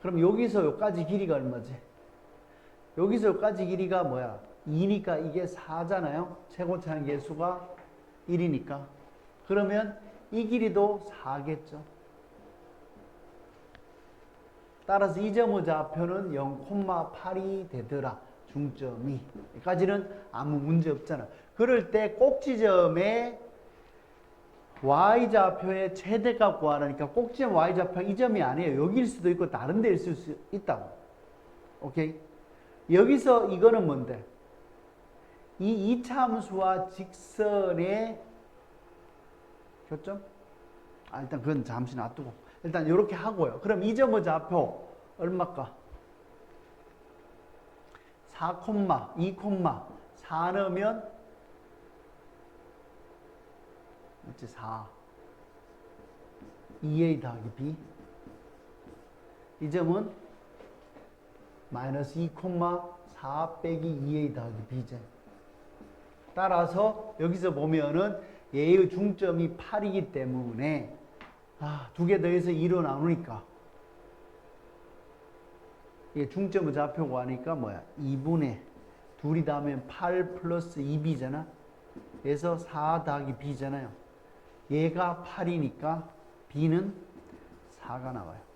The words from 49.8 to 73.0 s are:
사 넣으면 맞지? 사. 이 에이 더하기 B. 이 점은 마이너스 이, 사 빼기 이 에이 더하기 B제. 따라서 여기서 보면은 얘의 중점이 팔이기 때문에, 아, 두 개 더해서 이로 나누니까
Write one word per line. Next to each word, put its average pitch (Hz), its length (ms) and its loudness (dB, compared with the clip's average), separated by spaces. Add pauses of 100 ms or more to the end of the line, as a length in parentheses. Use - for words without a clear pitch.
사 170 360 -2
넣으면 202 600 -2 (3000)
맞지? 123 200 -16
사. 110 400 -10 (2000)
이 151 200 0
에이 160 180 2
더하기 117 320 -10
B. 147 240 -8 (1800)
이 151 100 -4
점은 175 400 0 (1600)
마이너스 135 480 -4
이, 165 120 0 (800)
사 151 520 -6
빼기 165 280 -4
이 143 280 -2
에이 147 160 0
더하기 113 360 -8
B제. 127 300 -8 (1400)
따라서 180 840 2
여기서 175 320 0
보면은 156 680 0 (340)
얘의 175 340 6
중점이 180 680 0
팔이기 202 560 -4
때문에, 127 840 -4 (640)
아, 147 340 -8
두 170 120 0
개 190 140 6
더해서 175 300 2
이로 170 320 2
나누니까 143 600 -2 (2750)